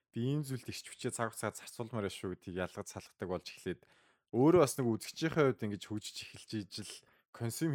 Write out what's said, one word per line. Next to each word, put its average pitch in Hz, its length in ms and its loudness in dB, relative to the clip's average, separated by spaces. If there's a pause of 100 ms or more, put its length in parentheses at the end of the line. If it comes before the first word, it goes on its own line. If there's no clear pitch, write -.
(100)
би 117 160 -4
ийм 147 160 2
зүйлд 135 240 -6
ихч - 240 -10
хүчээ - 240 -4
цаг 113 160 0
хугацаа - 240 -2
зарцуулмаар 110 560 -4
байна - 80 -8
шүү" 92 160 -4
гэдгийг 90 320 -4
ялгаж 98 240 -10
салгадаг - 400 -10
болж 90 160 -2
эхлээд - 340 -6 (540)
өөрөө 147 240 8
бас 143 160 6
нэг 131 160 0
үзэгчийнхээ 156 540 0 (100)
хувьд - 160 -10
ингэж 101 160 -6
хөгжиж - 300 -8 (100)
эхэлж - 240 -18 (160)
ижил - 260 -12 (380)
консюм 120 440 -2